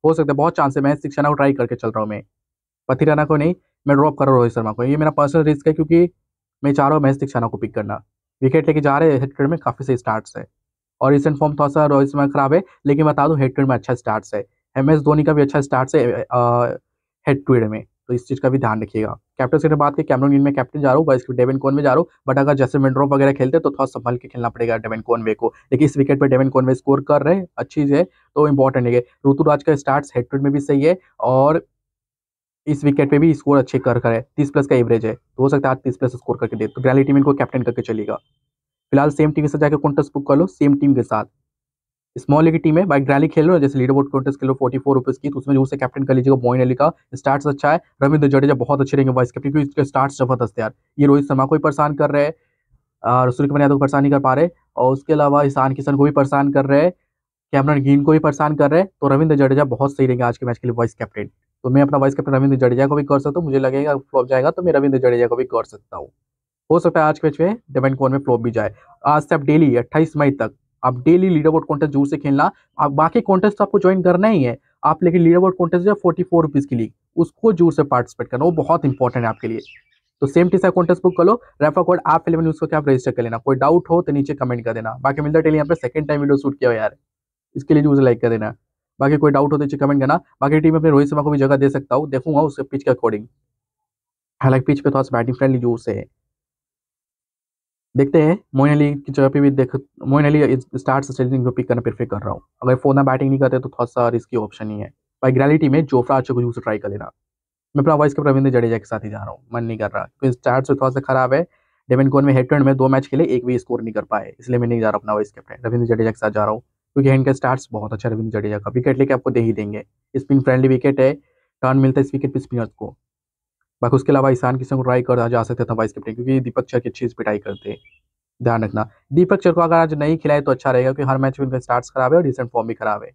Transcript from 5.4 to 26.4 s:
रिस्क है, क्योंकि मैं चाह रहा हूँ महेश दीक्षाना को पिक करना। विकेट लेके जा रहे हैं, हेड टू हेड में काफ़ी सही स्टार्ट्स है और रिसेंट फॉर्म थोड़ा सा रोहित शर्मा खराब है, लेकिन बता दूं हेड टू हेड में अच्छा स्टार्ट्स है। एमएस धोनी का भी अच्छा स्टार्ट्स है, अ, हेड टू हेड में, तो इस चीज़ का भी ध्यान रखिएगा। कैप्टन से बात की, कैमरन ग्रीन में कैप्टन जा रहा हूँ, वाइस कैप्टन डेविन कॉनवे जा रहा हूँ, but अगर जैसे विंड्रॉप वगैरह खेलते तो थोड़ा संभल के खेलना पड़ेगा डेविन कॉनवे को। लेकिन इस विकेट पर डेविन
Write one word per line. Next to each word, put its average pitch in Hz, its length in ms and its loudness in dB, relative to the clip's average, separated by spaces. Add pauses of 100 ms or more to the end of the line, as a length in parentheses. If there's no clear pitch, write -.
रिस्क 147 240 0
है, 156 60 2
क्योंकि 165 360 2 (540)
मैं 143 100 0
चाह 143 140 2
रहा 151 80 2
हूँ 147 80 2
महेश 139 140 2
दीक्षाना 123 300 -4
को 110 100 -10
पिक 104 180 -8
करना। 104 260 -8 (400)
विकेट 143 260 0
लेके 151 140 0
जा 143 160 0
रहे 160 140 2
हैं, 135 80 0
हेड 139 100 -4
टू 139 140 -4
हेड 139 60 0
में 165 100 -4
काफ़ी 127 260 -6
सही 127 120 -2
स्टार्ट्स 110 400 -6
है 110 80 -14 (560)
और 135 100 2
रिसेंट 143 260 2
फॉर्म 147 160 0
थोड़ा 143 160 0
सा 151 180 2
रोहित 139 220 2
शर्मा 143 200 -2
खराब 139 240 0
है, 185 100 2 (220)
लेकिन 151 200 2
बता 147 220 0
दूं 160 120 0
हेड 131 160 -2
टू 139 60 -2
हेड 135 80 0
में 127 60 2
अच्छा 117 200 -4
स्टार्ट्स 110 380 -6
है। 101 120 -6 (300)
एमएस 143 260 2
धोनी 151 220 2
का 151 100 2
भी 147 80 2
अच्छा 143 200 0
स्टार्ट्स 131 340 -2
है, 123 160 2 (120)
अ, 120 540 0 (480)
हेड - 200 -2
टू 127 80 2
हेड 117 120 2
में, 107 180 -8 (240)
तो 123 60 -4
इस 120 140 -6
चीज़ 135 140 -6
का 135 80 2
भी 131 80 0
ध्यान 110 240 -2
रखिएगा। 107 300 -6 (260)
कैप्टन 131 200 -2
से 156 120 0
बात 143 260 0
की, 156 80 -4
कैमरन 139 260 0
ग्रीन 139 120 4
में 143 120 2
कैप्टन 143 280 -4
जा 139 60 0
रहा 131 100 4
हूँ, 160 100 2
वाइस 131 140 2
कैप्टन 123 160 -8
डेविन 127 200 0
कॉनवे 139 260 0
जा 135 100 2
रहा 143 60 2
हूँ, 170 80 -2 (200)
but 135 120 0
अगर 143 140 2
जैसे 135 240 0
विंड्रॉप 135 360 2
वगैरह 139 200 2
खेलते 135 260 0
तो 143 120 0
थोड़ा 135 160 -4
संभल 120 300 -6
के 120 100 -14
खेलना 120 220 -6
पड़ेगा 117 280 -4
डेविन 113 240 -8
कॉनवे 113 320 -2
को। - 200 -4 (180)
लेकिन 139 140 2
इस 143 120 -2
विकेट 139 220 0
पर 143 80 2
डेविन 131 220 2